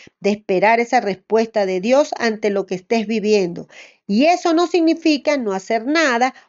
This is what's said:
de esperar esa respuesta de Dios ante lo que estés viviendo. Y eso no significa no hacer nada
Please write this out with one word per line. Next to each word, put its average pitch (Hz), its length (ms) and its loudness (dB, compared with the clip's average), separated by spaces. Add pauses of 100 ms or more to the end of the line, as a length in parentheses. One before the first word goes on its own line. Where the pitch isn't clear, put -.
(200)
de 202 120 0
esperar 208 480 2
esa 233 200 0
respuesta 208 640 -2
de 185 140 -4
Dios 254 400 0
ante 214 320 -2
lo 196 160 -4
que 190 80 -6
estés 214 320 -4
viviendo. 196 600 -2 (380)
Y 214 200 2
eso 349 280 2
no 339 140 2
significa 320 720 0
no 220 160 -4
hacer 220 320 -4
nada 262 480 0 (160)